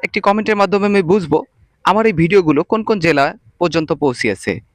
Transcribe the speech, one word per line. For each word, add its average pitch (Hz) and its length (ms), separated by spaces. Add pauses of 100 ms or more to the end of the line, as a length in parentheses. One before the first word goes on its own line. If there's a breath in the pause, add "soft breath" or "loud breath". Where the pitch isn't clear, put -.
একটি - 180
কমেন্টের 208 360
মাধ্যমে 202 320
আমি 202 140
বুঝবো 160 360 (460)
আমার 202 220
এই 220 140
ভিডিওগুলো 165 440
কোন 220 180
কোন 214 180
জেলা 156 240 (340)
পর্যন্ত 160 320 (120)
পৌঁছিয়েছে। 113 500 (220)